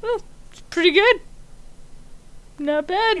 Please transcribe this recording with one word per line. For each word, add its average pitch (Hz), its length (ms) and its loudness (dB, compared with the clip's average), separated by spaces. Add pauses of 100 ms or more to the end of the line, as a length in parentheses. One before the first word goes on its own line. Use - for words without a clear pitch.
well, 453 200 -6 (300)
it's - 180 -20
pretty 339 220 2
good. 403 300 4 (1400)
Not 302 280 -4
bad. 415 340 -2